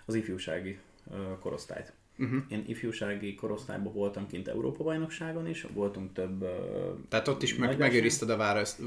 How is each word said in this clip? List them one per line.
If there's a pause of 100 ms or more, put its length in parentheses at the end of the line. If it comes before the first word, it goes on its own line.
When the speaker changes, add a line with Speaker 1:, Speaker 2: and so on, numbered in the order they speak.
Speaker 1:
az
ifjúsági, (320)
ö,
korosztályt. (240)
Speaker 2:
Mhm. (120)
Speaker 1:
Én
ifjúsági
korosztályban
voltam
kint
Európa-bajnokságon
is,
voltunk
több,
ö, (180)
Speaker 2:
Tehát
ott
is
meg-,
Speaker 1:
nagy (100)
verseny.
Speaker 2:
megőrizted
a
válasz-,